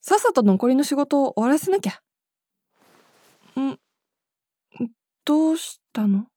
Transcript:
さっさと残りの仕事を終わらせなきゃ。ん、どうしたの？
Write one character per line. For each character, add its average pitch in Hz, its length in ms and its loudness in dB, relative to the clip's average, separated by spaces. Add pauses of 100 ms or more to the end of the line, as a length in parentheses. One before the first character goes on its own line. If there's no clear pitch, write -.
さ - 160 0
っ - 40 2
さ 453 120 0
と 262 120 2
残 196 240 2
り 262 80 2
の 285 80 2
仕 294 100 -4
事 277 300 0
を - 80 -4
終 214 100 -4
わ 233 60 0
ら 294 100 2
せ - 140 -4
な 392 80 0
き - 80 -6
ゃ。 - 120 -12 (1600)
ん、 269 200 -4 (1400)
ど 311 260 2
う 320 80 -2
し - 220 -14 (120)
た 214 140 -2
の？ 202 300 0